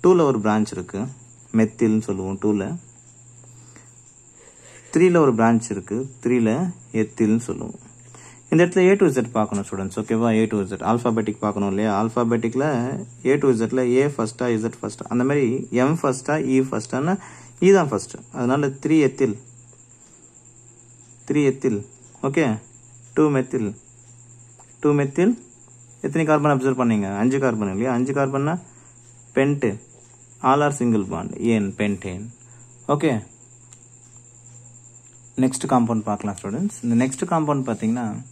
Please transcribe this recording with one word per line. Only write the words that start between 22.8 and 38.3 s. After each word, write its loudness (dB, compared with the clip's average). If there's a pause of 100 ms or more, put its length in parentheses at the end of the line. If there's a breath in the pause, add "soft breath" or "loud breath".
Two 4 (120)
methyl, -2 (1120)
Two 4 (100)
methyl 2 (720)
எத்தனை 0
carbon 4
absorb 0
பண்ணீங்க? 0 (120)
அஞ்சு 2
carbon -2
இல்லையா? -2
அஞ்சு -2
கார்பன்னா -2 (840 loud breath)
பென்ட், 0 (840)
all 4
are 0
single 0
bond, -8 (220)
ஏன் 0 (120)
pentane, -4 (720 loud breath)
Okay? 0 (2250)
Next -2 (100)
compound 0
பார்க்கலாம் -6
students. -4
இந்த 0 (100)
next -4
compound -2
பார்த்தீங்கன்னா -4 (280)